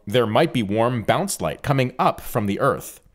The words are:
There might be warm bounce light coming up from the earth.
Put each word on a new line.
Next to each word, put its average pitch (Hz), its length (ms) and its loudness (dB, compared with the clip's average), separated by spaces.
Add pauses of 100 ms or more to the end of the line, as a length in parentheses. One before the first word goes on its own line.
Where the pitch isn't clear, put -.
There 113 220 2
might 127 260 2
be 120 100 0
warm 113 400 0
bounce 165 360 0
light 82 220 -4
coming 135 360 0
up 175 220 2
from 113 260 -4
the 101 140 -2
earth. 110 400 -2 (160)